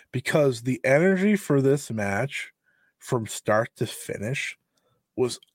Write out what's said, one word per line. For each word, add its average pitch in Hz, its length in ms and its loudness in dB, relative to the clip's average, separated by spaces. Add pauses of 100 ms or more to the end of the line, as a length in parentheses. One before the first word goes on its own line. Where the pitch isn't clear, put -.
(140)
because 131 500 0
the 127 220 -2
energy 185 520 4
for 143 240 2
this 139 300 2
match 107 600 -4 (460)
from 117 280 -4
start 110 500 0
to 123 100 -2
finish - 720 -8 (580)
was 120 240 -2 (140)